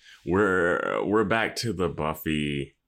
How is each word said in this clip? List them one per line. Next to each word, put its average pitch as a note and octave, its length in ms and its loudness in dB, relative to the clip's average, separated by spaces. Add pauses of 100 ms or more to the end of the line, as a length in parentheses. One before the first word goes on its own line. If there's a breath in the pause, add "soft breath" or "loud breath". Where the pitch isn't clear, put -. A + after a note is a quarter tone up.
(240 loud breath)
We're, F2 800 2
we're G#2 200 2
back A2 320 0
to A#2 160 -4
the F2 160 0
Buffy, D2+ 880 -4 (120)